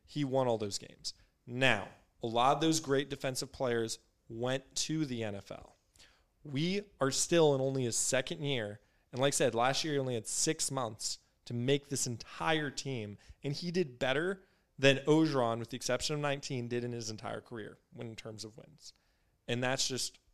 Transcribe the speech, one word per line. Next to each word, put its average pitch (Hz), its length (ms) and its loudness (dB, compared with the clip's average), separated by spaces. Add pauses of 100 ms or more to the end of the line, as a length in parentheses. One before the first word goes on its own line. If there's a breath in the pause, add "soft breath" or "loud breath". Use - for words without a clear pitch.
he 147 200 -4
won 131 240 2
all 113 100 2
those 104 200 -4
games. - 360 -12 (320)
Now, 123 420 2 (340)
a 123 40 -4
lot 120 300 6
of 147 40 -4
those 160 200 4
great 139 300 0
defensive 135 420 -6
players 117 460 -2 (300)
went 123 340 -2 (120)
to 156 320 -2
the 120 180 -4
N 101 120 -4
F 98 140 -14
L. - 260 -16 (640)
We 165 400 -2 (180)
are 135 100 2
still 156 440 4
in 131 60 0
only 135 240 0
his 117 120 0
second 156 460 0
year. 117 380 -4 (320)
And 123 80 -4
like 139 120 4
I - 40 0
said, 123 180 4
last 123 300 2
year 156 100 -2
he 139 60 2
only 131 140 -2
had 110 120 -4
six - 440 0
months - 480 -4 (280)
to 123 80 -6
make 131 340 2
this - 180 -2
entire 156 640 -2
team. 110 460 -6 (280)
And 139 100 -2
he 175 160 -6
did 165 280 -2
better 151 440 0 (360)
than 135 180 8 (100)
Orgeron, 139 540 4
with 113 100 -8
the 131 60 -8
exception 123 400 -2
of 147 40 -4
nineteen, 139 460 -4
did 120 160 -2
in 123 80 -4
his 117 200 -8
entire 110 300 -8
career 107 380 -14 (140)
when, 117 160 -10
in 113 80 -12
terms 110 280 -12
of 110 120 -14
wins. - 360 -20 (540)
And 120 160 0
that's 127 240 0
just - 320 -4 (160)